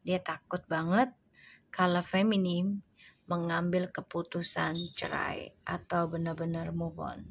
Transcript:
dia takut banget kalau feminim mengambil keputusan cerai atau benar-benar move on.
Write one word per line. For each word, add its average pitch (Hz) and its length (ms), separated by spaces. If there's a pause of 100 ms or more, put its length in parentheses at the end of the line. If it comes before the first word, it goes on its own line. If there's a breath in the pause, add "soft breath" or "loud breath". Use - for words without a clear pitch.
dia 180 240
takut 165 420
banget 175 460 (560 loud breath)
kalau 180 320
feminim 190 800 (460 loud breath)
mengambil 175 640
keputusan 170 800 (220)
cerai - 580 (140)
atau 175 400
benar-benar 165 680
move 165 240
on. - 240 (100)